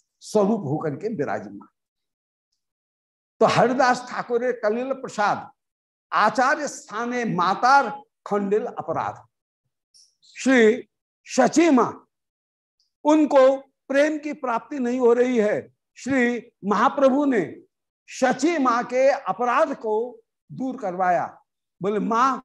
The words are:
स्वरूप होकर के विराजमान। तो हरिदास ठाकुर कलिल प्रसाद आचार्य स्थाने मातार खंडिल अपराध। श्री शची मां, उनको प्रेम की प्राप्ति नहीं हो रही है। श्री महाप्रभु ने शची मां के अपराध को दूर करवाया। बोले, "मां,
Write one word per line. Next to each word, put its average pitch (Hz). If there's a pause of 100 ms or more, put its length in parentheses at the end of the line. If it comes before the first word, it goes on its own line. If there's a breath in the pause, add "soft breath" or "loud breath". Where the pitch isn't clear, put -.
(200)
स्वरूप 208
होकर 151
के 208
विराजमान। 107 (1700)
तो 220
हरिदास 247
ठाकुर 240
कलिल 240
प्रसाद 208 (600)
आचार्य 254
स्थाने 240
मातार 208 (240)
खंडिल 208
अपराध। 131 (960)
श्री 240 (380)
शची 294
मां, 226 (1120)
उनको 285
प्रेम 294
की 294
प्राप्ति 254
नहीं 247
हो 240
रही 247
है। 202 (220)
श्री 240 (120)
महाप्रभु 269
ने 226 (460)
शची 262
मां 247
के 262
अपराध 240
को 226 (320)
दूर 254
करवाया। 180 (400)
बोले, 208
"मां, 226